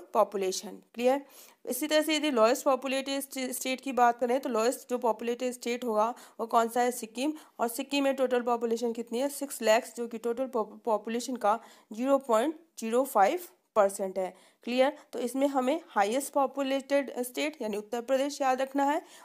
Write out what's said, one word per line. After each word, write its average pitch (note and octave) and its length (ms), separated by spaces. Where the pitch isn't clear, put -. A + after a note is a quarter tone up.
population। G3 580
क्लियर। B3+ 280
इसी B3+ 200
तरह D4+ 160
से D#4 140
यदि D4+ 140
लोएस्ट A#3+ 340
पॉपुलेटेड C4+ 560
स्टे-, C4 320
स्टेट C4 280
की C4+ 120
बात A#3+ 260
करें B3 220
तो C#4+ 80
लोएस्ट A#3+ 420
जो B3 80
पॉपुलेटेड A#3+ 540
स्टेट A#3+ 320
होगा, A3 300
वो A3+ 60
कौन A#3 220
सा A#3+ 120
है, B3 100
सिक्किम। B3 420
और A#3+ 100
सिक्किम C#4 360
में C4+ 100
टोटल B3 280
पॉपुलेशन A#3 500
कितनी A3+ 260
है, C#4 100
सिक्स C#4 340
लैक्स, A3 340
जो A#3+ 120
कि A3+ 100
टॉटल A#3 280
पॉप-, A3 380
पॉपुलेशन A#3 520
का G#3+ 240
ज़ीरो C4 260
पॉइंट C4 360
ज़ीरो A#3 240
फ़ाइव C4 360
परसेंट G3 420
है। F#3 340
क्लियर। B3+ 280
तो - 60
इसमें B3+ 280
हमें C#4 420
हाईएस्ट A3+ 440
पॉपुलेटेड C4+ 880
स्टेट C#4 420
यानी G#3+ 140
उत्तर G#3 240
प्रदेश C4+ 400
याद C4 220
रखना C#4 220
है D4 180